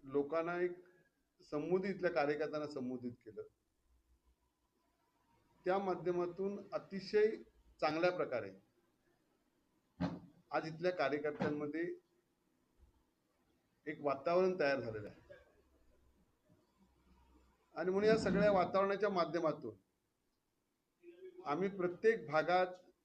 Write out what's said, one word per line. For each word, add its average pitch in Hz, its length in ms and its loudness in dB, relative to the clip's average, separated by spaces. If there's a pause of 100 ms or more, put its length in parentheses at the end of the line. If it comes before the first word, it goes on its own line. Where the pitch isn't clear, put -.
लोकांना 156 580 -2
एक 180 220 -4 (680)
संबोधित, 175 440 0
इथल्या 175 160 0
कार्यकर्त्यांना 151 560 0
संबोधित 127 440 -6 (140)
केलं, 107 180 -14 (2250)
त्या 180 120 0
माध्यमातून 180 800 -2 (160)
अतिशय 208 560 0 (520)
चांगल्या 165 300 2
प्रकारे 123 380 -4 (2000)
आज 156 160 -2
इथल्या 160 240 -2
कार्यकर्त्यांमध्ये 147 920 -2 (2000)
एक 151 140 -10
वातावरण 170 580 2
तयार 139 200 2
झालेलं 107 300 -8
आहे. - 120 -20 (2500)
आणि 165 160 0
म्हणून 202 180 4
या 220 80 8
सगळ्या 208 340 4
वातावरणाच्या 196 580 2
माध्यमातून 156 680 0 (1700)
आम्ही 170 240 -2
प्रत्येक 190 580 0
भागात 160 400 4 (380)